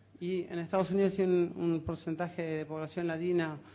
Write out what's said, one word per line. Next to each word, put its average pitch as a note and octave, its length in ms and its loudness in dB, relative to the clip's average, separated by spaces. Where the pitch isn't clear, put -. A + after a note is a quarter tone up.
y F3+ 220 -2
en E3+ 180 -6
Estados F3+ 320 2
Unidos G3 240 4
tienen F3+ 400 4
un E3 280 2
porcentaje E3+ 560 -4
de D#3 240 -4
población D#3 440 -6
latina E3 500 0